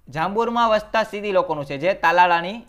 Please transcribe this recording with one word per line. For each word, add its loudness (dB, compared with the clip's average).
જાંબુરમાં 0
વસતા 0
સીધી -6
લોકોનું 0
છે, -10
જે 0
તાલાળાની 2